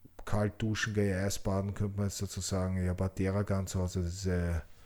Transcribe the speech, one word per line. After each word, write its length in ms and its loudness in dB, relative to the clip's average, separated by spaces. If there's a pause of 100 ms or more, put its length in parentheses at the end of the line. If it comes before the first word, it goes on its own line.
(260)
kalt 320 2
duschen 360 0
gehe, 240 2
Eisbaden, 560 0
könnte 240 -2
man 100 0
jetzt 140 -4
dazu 200 -6
sagen. 400 0
Ich 80 2
habe 160 0
auch 40 2
Theragun 580 0
zu 120 -2
Hause, 240 0
diese 600 0 (220)